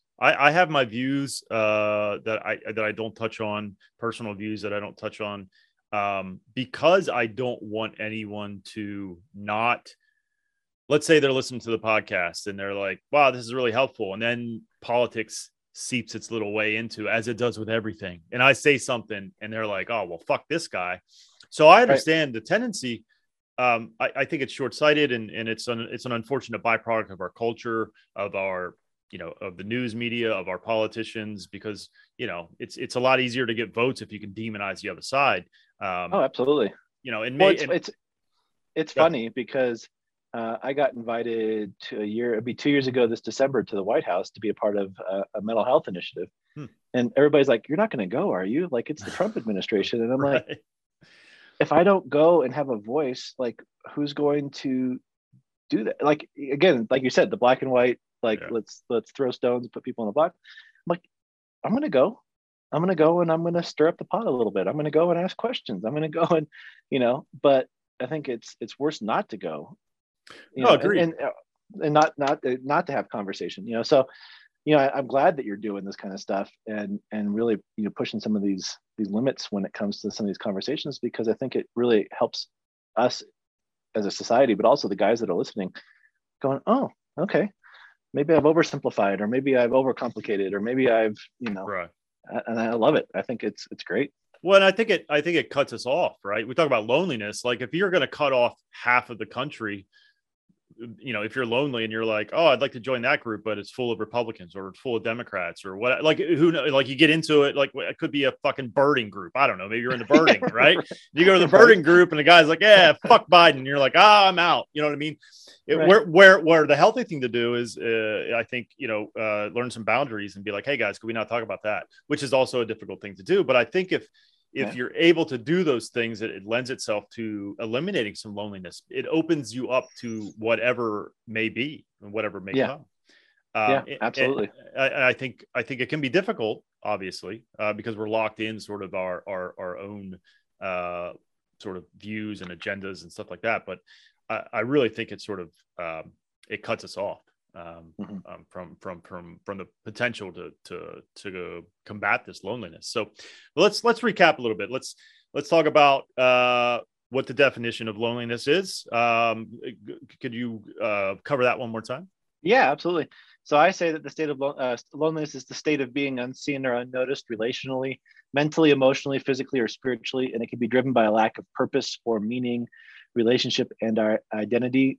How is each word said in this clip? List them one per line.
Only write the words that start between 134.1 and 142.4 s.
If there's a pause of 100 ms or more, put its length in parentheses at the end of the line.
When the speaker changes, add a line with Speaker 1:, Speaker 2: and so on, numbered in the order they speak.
Speaker 1:
it, (240)
I,
I
think, (100)
I
think
it
can
be
difficult, (180)
obviously, (140)
uh,
because
we're
locked
in
sort
of
our,
our,
our
own, (400)
uh, (460)
sort
of (120)
views